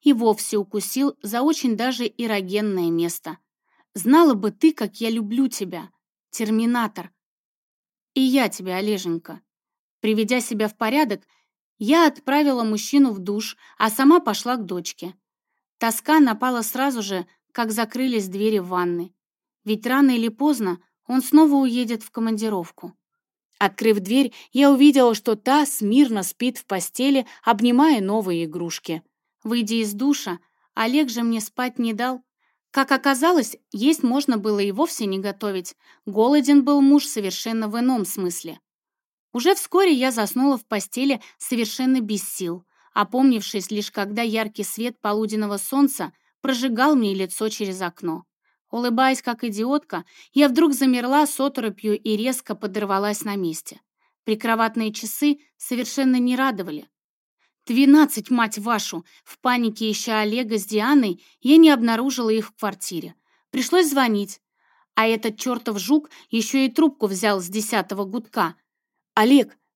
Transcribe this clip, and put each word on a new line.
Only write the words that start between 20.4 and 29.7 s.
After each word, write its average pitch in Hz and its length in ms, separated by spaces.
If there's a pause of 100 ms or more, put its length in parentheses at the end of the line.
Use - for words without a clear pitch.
он 254 160
снова 294 340
уедет 240 460
в - 80
командировку. 214 840 (640)
Открыв 208 420
дверь, 233 320 (200)
я 277 180
увидела, 262 440
что 220 220
та 277 300
смирно 226 560
спит 240 360
в - 60
постели, 254 600 (160)
обнимая 240 580
новые 190 440
игрушки. 165 580 (400)
Выйдя 226 340